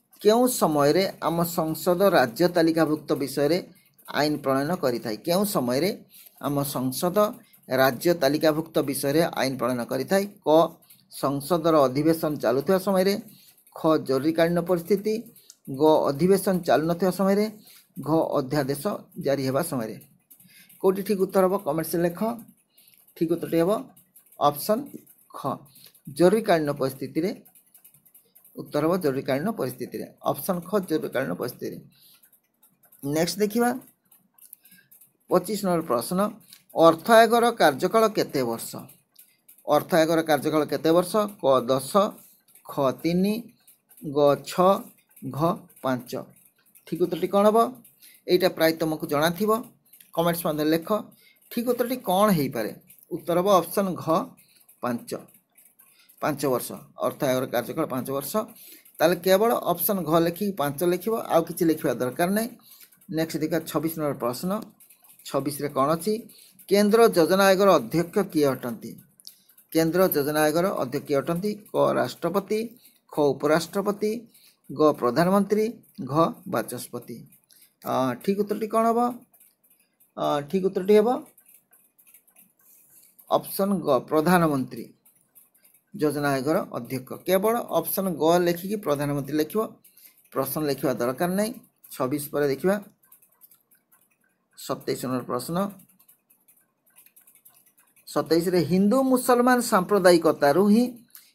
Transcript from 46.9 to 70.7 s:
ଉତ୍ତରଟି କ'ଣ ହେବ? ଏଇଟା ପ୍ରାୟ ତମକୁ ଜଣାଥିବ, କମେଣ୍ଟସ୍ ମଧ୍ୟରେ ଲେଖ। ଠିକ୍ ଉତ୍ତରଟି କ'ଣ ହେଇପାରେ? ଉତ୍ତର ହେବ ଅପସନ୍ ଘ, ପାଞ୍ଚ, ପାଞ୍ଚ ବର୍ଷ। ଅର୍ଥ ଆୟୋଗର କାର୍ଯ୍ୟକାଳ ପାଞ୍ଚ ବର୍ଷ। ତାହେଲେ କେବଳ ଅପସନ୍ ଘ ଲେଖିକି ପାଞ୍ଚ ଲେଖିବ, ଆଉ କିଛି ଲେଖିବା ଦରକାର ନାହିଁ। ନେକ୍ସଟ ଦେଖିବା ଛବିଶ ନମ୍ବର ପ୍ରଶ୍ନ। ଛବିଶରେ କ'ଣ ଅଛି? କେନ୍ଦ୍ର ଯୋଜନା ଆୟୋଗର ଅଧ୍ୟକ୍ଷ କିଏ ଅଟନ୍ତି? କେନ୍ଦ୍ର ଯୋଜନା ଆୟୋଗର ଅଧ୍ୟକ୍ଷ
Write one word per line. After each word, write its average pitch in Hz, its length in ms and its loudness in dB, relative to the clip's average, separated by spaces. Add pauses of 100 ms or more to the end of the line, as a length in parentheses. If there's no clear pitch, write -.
ଉତ୍ତରଟି 170 240 -2
କ'ଣ 202 200 4
ହେବ? 226 260 4 (560)
ଏଇଟା 180 200 4
ପ୍ରାୟ 160 240 2
ତମକୁ 160 340 -4
ଜଣାଥିବ, 175 560 0 (500)
କମେଣ୍ଟସ୍ 170 340 0
ମଧ୍ୟରେ 151 240 0
ଲେଖ। 170 320 0 (480)
ଠିକ୍ 240 180 -6
ଉତ୍ତରଟି 247 280 -2
କ'ଣ 202 340 2
ହେଇପାରେ? 131 540 -4 (260)
ଉତ୍ତର 170 280 -2
ହେବ 185 100 0
ଅପସନ୍ 185 460 2
ଘ, 151 300 -2 (580)
ପାଞ୍ଚ, 120 320 -6 (1080)
ପାଞ୍ଚ 135 240 -4
ବର୍ଷ। 120 260 -4 (260)
ଅର୍ଥ 123 260 -4
ଆୟୋଗର 127 220 0
କାର୍ଯ୍ୟକାଳ 123 400 -4
ପାଞ୍ଚ 127 240 -6
ବର୍ଷ। 139 260 -6 (640)
ତାହେଲେ 170 180 4
କେବଳ 190 380 2
ଅପସନ୍ 175 500 -2
ଘ 160 140 2
ଲେଖିକି 170 340 -2
ପାଞ୍ଚ 143 320 -4
ଲେଖିବ, 180 300 -2
ଆଉ 165 280 0
କିଛି 170 220 -4
ଲେଖିବା 156 300 0
ଦରକାର 127 360 -2
ନାହିଁ। 226 180 -2 (600)
ନେକ୍ସଟ 160 260 -4
ଦେଖିବା 156 240 -2
ଛବିଶ 160 380 -6
ନମ୍ବର 147 140 -2
ପ୍ରଶ୍ନ। 180 480 -6 (640)
ଛବିଶରେ 143 440 -6
କ'ଣ 131 240 0
ଅଛି? 170 220 -2 (540)
କେନ୍ଦ୍ର 208 400 6
ଯୋଜନା 180 380 4
ଆୟୋଗର 196 220 6
ଅଧ୍ୟକ୍ଷ 165 500 2
କିଏ 165 260 0
ଅଟନ୍ତି? 120 460 -4 (840)
କେନ୍ଦ୍ର 165 360 2
ଯୋଜନା 151 340 -2
ଆୟୋଗର 160 240 2
ଅଧ୍ୟକ୍ଷ 139 400 -4